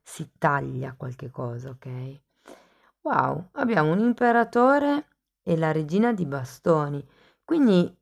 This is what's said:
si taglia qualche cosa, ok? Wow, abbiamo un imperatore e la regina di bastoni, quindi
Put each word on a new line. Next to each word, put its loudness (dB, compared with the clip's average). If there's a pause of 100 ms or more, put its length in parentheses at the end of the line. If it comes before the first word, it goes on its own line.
si -16
taglia -4
qualche -14
cosa, -12
ok? -16 (840)
Wow, 0
abbiamo 2
un 2
imperatore 2 (360)
e -2
la 0
regina 0
di -4
bastoni, -2 (400)
quindi 2